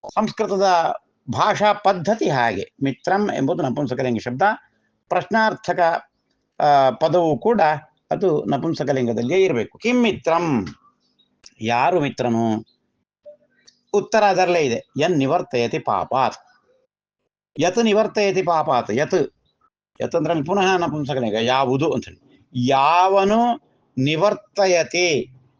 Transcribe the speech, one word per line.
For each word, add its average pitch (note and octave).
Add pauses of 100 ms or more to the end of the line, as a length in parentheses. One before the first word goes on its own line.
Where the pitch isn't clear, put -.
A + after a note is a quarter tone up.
ಸಂಸ್ಕೃತದ G3 (400)
ಭಾಷಾ G#3
ಪದ್ಧತಿ G3+
ಹಾಗೆ. A#2 (120)
ಮಿತ್ರಂ F#3
ಎಂಬುದು D#3
ನಪುಂಸಕಲಿಂಗ B2+
ಶಬ್ದ, B2+ (680)
ಪ್ರಶ್ನಾರ್ಥಕ, F3+ (540)
ಆ, C#3+
ಪದವು D#3
ಕೂಡ G#3+ (520)
ಅದು E3
ನಪುಂಸಕಲಿಂಗದಲ್ಲಿಯೇ C3
ಇರ್ಬೇಕು. B2
ಕಿಂ B3
ಮಿತ್ರಂ, D#3+ (920)
ಯಾರು B2+
ಮಿತ್ರನು? A2+ (1300)
ಉತ್ತರ G#3
ಅದರಲ್ಲೇ F3+
ಇದೆ, B2+
ಯನ್ E3
ನಿವರ್ತಯತಿ C3+
ಪಾಪಾತ್. A#2 (1200)
ಯತ್ F3+
ನಿವರ್ತಯತಿ G3+
ಪಾಪಾತ್. D3
ಯತ್, C#3+ (680)
ಯತ್ B2
ಅಂದ್ರೆ E3
ಅಲ್ಲಿ D3+
ಪುನಃ F#3+
ನಪುಂಸಕಲಿಂಗ, C#3+
ಯಾವುದು C3+
ಅಂತ B2+
ಹೇಳಿ. -
ಯಾವನು F#3+ (420)
ನಿವರ್ತಯತಿ E3+ (260)